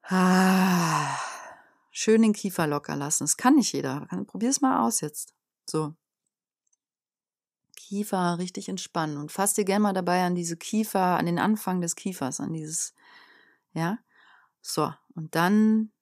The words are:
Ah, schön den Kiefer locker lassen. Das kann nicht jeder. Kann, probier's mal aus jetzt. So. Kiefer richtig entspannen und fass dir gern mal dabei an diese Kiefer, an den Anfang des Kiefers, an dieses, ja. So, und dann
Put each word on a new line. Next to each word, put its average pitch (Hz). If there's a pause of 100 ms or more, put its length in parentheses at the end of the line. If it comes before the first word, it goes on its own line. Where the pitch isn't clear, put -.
Ah, 185 (720)
schön 220
den 220
Kiefer 185
locker 147
lassen. 143
Das -
kann 262
nicht 247
jeder. 139
Kann, 185
probier's 233
mal 254
aus 233
jetzt. - (360)
So. 156 (1800)
Kiefer 185
richtig 185
entspannen 160
und 147
fass 196
dir 208
gern 196
mal 208
dabei 180
an 180
diese 170
Kiefer, 190
an 165
den 170
Anfang 185
des 175
Kiefers, 160
an 165
dieses, 160 (760)
ja. 170 (640)
So, - (220)
und 160
dann 214 (100)